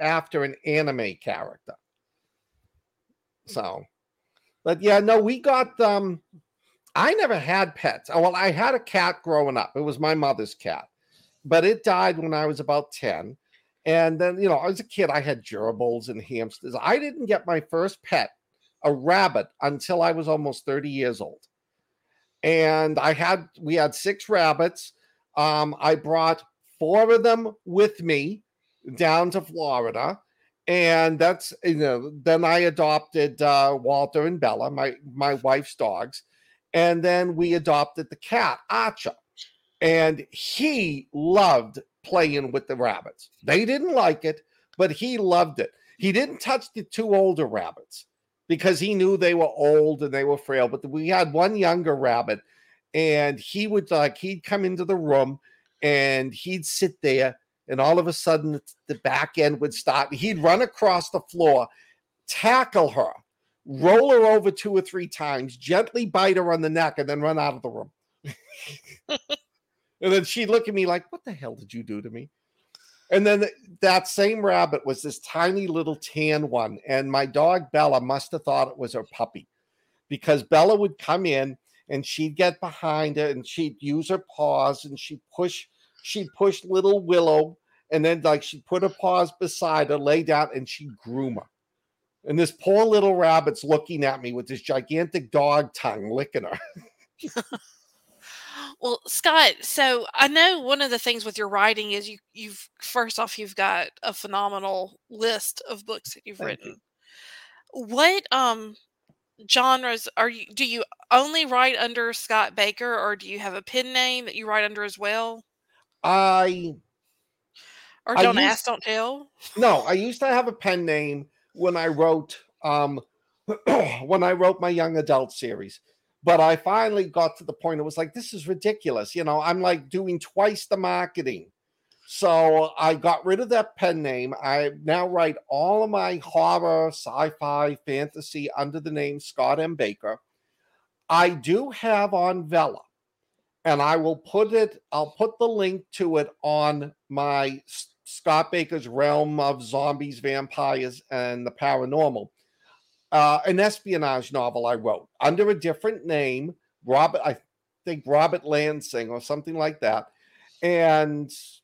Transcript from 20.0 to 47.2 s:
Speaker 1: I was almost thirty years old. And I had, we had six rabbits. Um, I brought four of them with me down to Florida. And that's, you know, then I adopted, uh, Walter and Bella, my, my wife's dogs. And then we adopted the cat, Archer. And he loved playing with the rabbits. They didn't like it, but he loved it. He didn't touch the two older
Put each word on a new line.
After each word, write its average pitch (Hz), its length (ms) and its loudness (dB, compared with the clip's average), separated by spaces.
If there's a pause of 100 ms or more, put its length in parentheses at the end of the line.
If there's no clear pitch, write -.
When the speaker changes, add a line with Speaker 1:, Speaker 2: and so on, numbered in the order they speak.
Speaker 1:
I 170 100 2
was 160 160 -4
almost 151 360 -4
thirty 143 260 -4
years 123 300 -2
old. 76 200 -12 (1040)
And 156 560 2
I 147 140 2
had, 170 360 -2 (100)
we 156 160 -4
had 151 200 2
six - 340 -6
rabbits. 165 640 0 (440)
Um, 151 440 0
I 156 140 2
brought 160 480 0 (360)
four 214 340 4
of 226 100 6
them 226 320 2 (100)
with 202 380 2
me 165 400 -2 (540)
down 170 340 2
to 190 100 -4
Florida. 143 800 -4 (480)
And 165 500 4
that's, 175 340 0 (120)
you 165 120 2
know, 143 360 -2 (100)
then 165 220 4
I 170 160 4
adopted, 151 840 0
uh, 139 380 4
Walter 139 460 0
and 170 140 -4
Bella, 120 300 0
my, 135 260 -4 (160)
my 139 220 0
wife's 135 400 0
dogs. 110 480 -4 (520)
And 170 280 4
then 180 340 0
we 170 180 0
adopted 147 560 0
the 147 60 -16
cat, 220 420 -2 (120)
Archer. 220 440 -4 (640)
And 160 500 2
he 208 840 -4
loved 151 680 2 (240)
playing 143 500 0
with 135 140 -4
the 135 100 -6
rabbits. 113 540 -6 (120)
They 165 220 2
didn't 285 300 -2
like 175 300 2
it, 156 180 -4 (340)
but 180 140 2
he 233 280 -6
loved 175 420 2
it. - 100 -4 (280)
He 190 140 0
didn't 190 280 -2
touch 262 340 -4
the 214 80 -10
two 220 320 -2
older 185 320 2